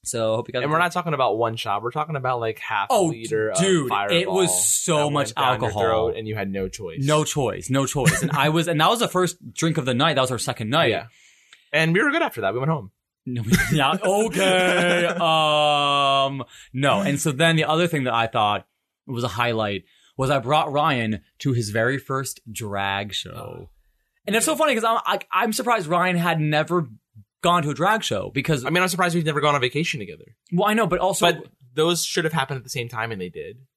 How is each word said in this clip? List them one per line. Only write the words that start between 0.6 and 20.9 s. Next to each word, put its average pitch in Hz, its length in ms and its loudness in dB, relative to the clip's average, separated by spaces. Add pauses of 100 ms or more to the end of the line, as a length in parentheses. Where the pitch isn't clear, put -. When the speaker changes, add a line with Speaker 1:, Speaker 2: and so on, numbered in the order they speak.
Speaker 2:
And 143 100 -2
we're 156 60 2
not 170 140 2
talking 165 240 -2
about 120 240 2
one 113 160 0
shot. 107 260 -4
We're 117 80 -6
talking 151 260 -6
about, 127 240 -2
like, 113 200 -4
half 104 320 -2
a - 20 2
Speaker 1:
Oh, 233 140 4
Speaker 2:
liter 110 420 -2
of 104 80 -4
Speaker 1:
dude, 175 300 2
it - 20 -6
Speaker 2:
Fireball 107 460 0
Speaker 1:
was 185 320 2
so 151 380 2
Speaker 2:
that 147 60 0
Speaker 1:
much 143 180 0
Speaker 2:
went - 60 -12
down 143 80 0 (160)
your 127 100 0
Speaker 1:
alcohol. 104 120 -2
Speaker 2:
throat 113 340 0
and 110 120 -8
you 107 80 -6
had 98 160 -6
no 95 180 -4
choice. 92 340 -12
Speaker 1:
No 151 200 2
choice, 110 480 -4
no 135 160 2
choice. 143 340 0
And 165 100 -4
I 147 180 2
was, 160 180 0
and 160 120 0
that 160 120 4
was 143 80 0
the 220 80 0
first 180 280 0 (160)
drink 160 280 -2
of 127 60 -4
the 127 100 0
night. 151 180 2
That 135 80 2
was 127 100 2
our 120 60 -2
second 117 320 -4
night. 143 220 2
Speaker 2:
Yeah. 87 160 -4 (680)
And 160 180 2
we 196 120 2
were 294 80 2
good 339 100 0
after 233 200 -4
that. 98 120 0
We 120 60 -2
went 139 120 0
home. 117 200 -4 (340)
Speaker 1:
No, 123 160 -6
we, 107 100 0 (120)
<laughs> - 100 0
yeah, 147 280 2
okay. 185 1040 2
Speaker 2:
<laughs> 170 100 -2 (400)
Speaker 1:
Um, 139 840 2 (300)
no. 127 280 2
And 139 180 0
so 160 120 0
then 165 240 2
the 156 100 2
other 160 220 2
thing 151 180 -2
that 120 80 -2
I 113 140 2
thought 104 400 0 (380)
was 120 180 -6
a 123 60 -2
highlight 110 540 -2 (340)
was 131 120 -2
I 139 100 2
brought 147 320 0
Ryan 127 500 0 (180)